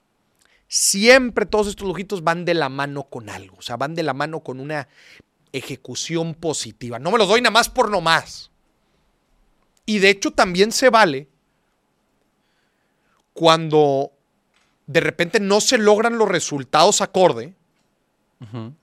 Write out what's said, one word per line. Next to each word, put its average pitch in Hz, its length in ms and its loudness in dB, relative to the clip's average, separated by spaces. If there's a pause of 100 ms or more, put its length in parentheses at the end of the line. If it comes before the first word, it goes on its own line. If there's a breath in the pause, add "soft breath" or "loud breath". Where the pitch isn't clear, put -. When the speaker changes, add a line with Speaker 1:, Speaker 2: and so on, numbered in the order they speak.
(680)
Speaker 1:
Siempre 226 800 2
todos 214 220 -2
estos 202 200 -10
lujitos 180 360 -8
van 170 220 -2
de 170 80 0
la 151 160 -2
mano 139 360 -8
con 113 240 -16
algo. 95 280 -18
O - 40 -20
sea, 120 160 -10
van 139 180 -6
de 170 80 -4
la 143 100 -4
mano 151 280 -8
con 131 180 -14
una 143 280 -10 (640 soft breath)
ejecución 151 800 -8
positiva. 123 680 -8
No 156 120 -6
me 226 60 2
los 214 100 2
doy 220 140 2
nada 240 100 0
más 220 180 2
por 240 200 -2
nomás. 165 640 -2 (1300)
Y 214 140 0
de 196 120 6
hecho 202 200 -2
también 202 400 2
se 254 200 2
vale 165 360 4 (2000)
cuando 151 800 2 (760)
de 143 120 -2
repente 165 400 -2
no 202 220 2
se 254 180 0
logran 220 400 2
los 214 100 2
resultados 156 720 2
acorde, 165 540 0 (840)
Speaker 2:
Ujú. 113 420 -14